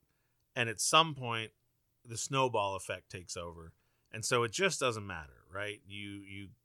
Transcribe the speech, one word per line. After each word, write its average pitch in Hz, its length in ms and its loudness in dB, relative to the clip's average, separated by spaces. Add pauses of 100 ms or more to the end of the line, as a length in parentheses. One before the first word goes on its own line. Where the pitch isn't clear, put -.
(560)
and 120 120 2
at 110 120 -4
some 160 340 6
point 117 360 -4 (560)
the 113 100 -10
snowball 113 600 2
effect - 340 -8
takes 92 260 -10
over, 82 360 -10 (400)
and 107 120 -8
so 120 200 4
it 113 80 -2
just - 280 2
doesn't 110 260 0
matter," 82 460 -10
right? 104 340 -6
You, 101 220 -10 (180)
you, 98 220 -12 (160)